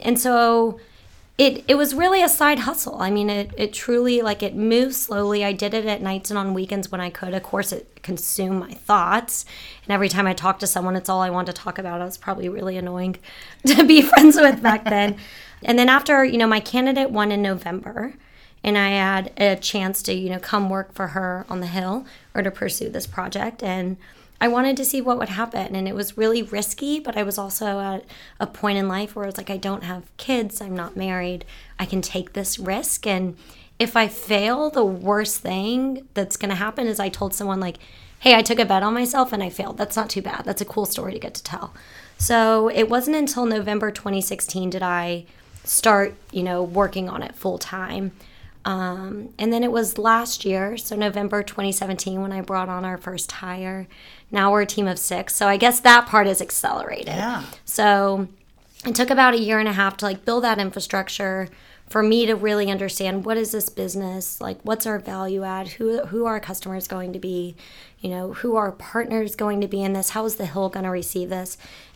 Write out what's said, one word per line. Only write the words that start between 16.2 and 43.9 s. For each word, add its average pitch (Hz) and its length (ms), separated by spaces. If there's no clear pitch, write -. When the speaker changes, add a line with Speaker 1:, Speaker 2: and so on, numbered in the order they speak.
Speaker 1:
you 247 120
know, 226 80
my 220 140
candidate 269 500
won 208 220
in 202 100
November, 196 720
and 208 120
I 202 120
had 190 480
a 202 180
chance 196 480
to, 190 100
you 185 160
know, 185 80
come 196 320
work 190 240
for 190 140
her 185 420
on 180 120
the 175 60
Hill 190 380
or 202 60
to 190 100
pursue 208 380
this 190 180
project. 202 560
And 185 320
I 233 80
wanted 254 260
to 269 80
see 262 160
what 247 200
would 190 100
happen. 208 440
And 190 140
it 196 80
was 202 220
really 220 260
risky, 247 560
but 254 160
I 208 80
was 196 140
also 202 420
at 196 240
a - 40
point 202 320
in 196 120
life 202 260
where 202 100
it's 196 120
like, 196 120
I 196 60
don't 196 300
have 180 180
kids, 233 420
I'm 196 160
not 175 220
married, 180 480
I 185 60
can 185 160
take 185 320
this 196 260
risk. 196 480
And 185 300
if 233 160
I 220 140
fail, 220 600
the 294 140
worst 202 560
thing 247 760
that's 196 220
gonna 196 200
happen 214 320
is 214 120
I 196 80
told 190 260
someone, 196 280
like, 175 160
"Hey, 254 160
I 220 60
took 233 180
a 233 60
bet 190 180
on 214 100
myself 247 380
and 208 100
I 185 80
failed. - 280
That's 208 180
not 214 140
too 196 120
bad. - 220
That's - 180
a 196 40
cool 202 200
story 190 280
to - 60
get - 160
to - 80
tell." - 300
So 220 500
it 220 220
wasn't 254 260
until 285 300
November 208 460